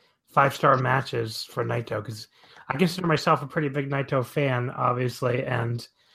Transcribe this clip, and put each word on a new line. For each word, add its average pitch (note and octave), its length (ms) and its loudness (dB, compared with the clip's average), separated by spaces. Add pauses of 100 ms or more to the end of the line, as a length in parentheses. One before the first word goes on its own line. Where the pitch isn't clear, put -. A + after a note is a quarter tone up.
(280)
five-star C#3 520 4
matches B2+ 680 -2
for - 180 -6
Naito? A#2 400 -4
'Cause G#2+ 240 -12 (400)
I C#3 100 -4
consider F3 300 0
myself D#3 340 2
a C#3+ 60 -8
pretty D3+ 220 -2
big C#3 200 -4
Naito C#3 360 0
fan, C3 460 0
obviously, B2 720 0
and A#2+ 420 -2 (280)